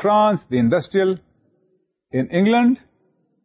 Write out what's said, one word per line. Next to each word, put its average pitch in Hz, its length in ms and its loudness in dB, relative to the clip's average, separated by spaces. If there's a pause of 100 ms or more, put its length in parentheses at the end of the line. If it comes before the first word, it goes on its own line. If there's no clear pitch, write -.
France, 208 340 2 (160)
the 123 100 0
Industrial 180 460 -2 (1040)
in 170 240 -2
England, 240 340 2 (720)